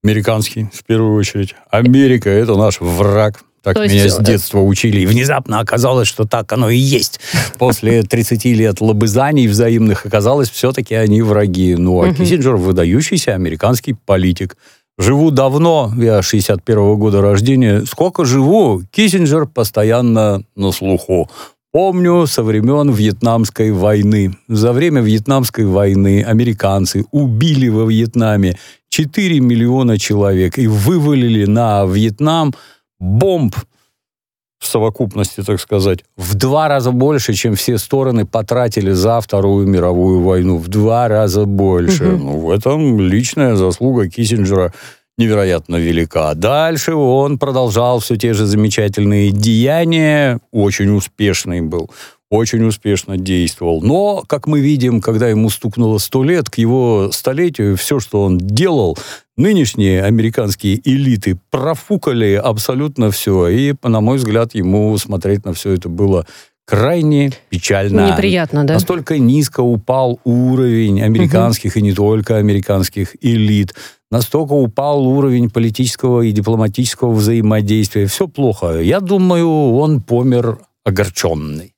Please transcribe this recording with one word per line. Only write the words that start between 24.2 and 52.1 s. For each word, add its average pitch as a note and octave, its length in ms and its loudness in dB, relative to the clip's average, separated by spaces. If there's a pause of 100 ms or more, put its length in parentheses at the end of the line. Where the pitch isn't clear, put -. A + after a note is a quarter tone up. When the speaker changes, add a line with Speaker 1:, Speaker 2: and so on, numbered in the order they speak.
Speaker 1:
За A2+ 260 2
время D3 280 2
Вьетнамской A2+ 640 0
войны G2 580 2
американцы G#2+ 880 0
убили C3+ 580 0
во A2 200 0
Вьетнаме A2 680 0 (320)
четыре D#3+ 500 -2
миллиона A#2+ 580 2
человек G2 600 0
и B2 100 0
вывалили A#2+ 800 2
на G#2 400 0
Вьетнам B2 680 0 (460)
бомб B2 560 0 (1040)
в - 60 -14
совокупности, G#2+ 760 -4
так F#2+ 200 -4
сказать, G2 420 -2 (140)
в F#2+ 180 -4
два C#3 320 0
раза C3 240 0
больше, B2+ 420 0
чем G#2 220 -2
все A#2+ 220 -2
стороны B2+ 480 -2
потратили A2+ 680 -2
за G#2+ 300 2
Вторую G2 460 0
мировую F2+ 540 2
войну. F#2 360 2
В E2 100 -8
два A2 400 0
раза G#2 380 0
больше. G2 580 0
Speaker 2:
Мгм. E2+ 220 0
Speaker 1:
Ну, C#2+ 140 -6
в E2 120 -4
этом B2+ 480 0
личная A#2 560 0
заслуга G2 540 0
Киссинджера G2 640 0 (440)
невероятно F#2+ 600 0
велика. E2 560 -2
Дальше D3+ 600 -2
он C#3 440 0
продолжал B2 600 0
все A#2 180 -4
те A#2 160 -2
же G#2+ 120 0
замечательные G#2 840 0
деяния, C#3+ 1080 0 (120)
очень G2+ 380 0
успешный F#2+ 720 -2
был, E2 280 -6 (400)